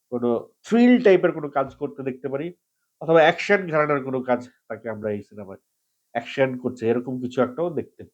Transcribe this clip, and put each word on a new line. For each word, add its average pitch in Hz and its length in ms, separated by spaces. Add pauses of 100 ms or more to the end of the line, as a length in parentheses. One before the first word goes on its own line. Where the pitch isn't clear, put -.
(100)
কোনো 120 380 (140)
থ্রিল 240 400
টাইপের 180 300
কোনো 151 180
কাজ 135 240
করতে 143 280
দেখতে 131 260
পারি, 151 260 (460)
অথবা 165 200
অ্যাকশন 175 500
ঘরানার 147 340
কোনো 131 180
কাজ 123 260 (200)
তাকে 113 220
আমরা 107 200
এই 104 120
সিনেমায় 101 360 (540)
অ্যাকশন 131 460
করছে 120 300
এরকম 127 320
কিছু 123 220
একটাও 151 280
দেখতে - 440